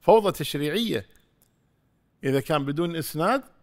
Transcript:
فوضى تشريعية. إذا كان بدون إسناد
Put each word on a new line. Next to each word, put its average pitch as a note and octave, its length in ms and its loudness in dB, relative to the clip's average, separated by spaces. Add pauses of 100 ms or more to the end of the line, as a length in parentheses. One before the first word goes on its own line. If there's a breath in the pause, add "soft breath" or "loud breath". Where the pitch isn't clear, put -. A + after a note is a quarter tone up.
فوضى G#3 320 6
تشريعية. D3+ 720 -4 (1160)
إذا C3+ 160 0
كان C#3+ 240 -2
بدون E3 320 -4
إسناد F3 460 -2 (200)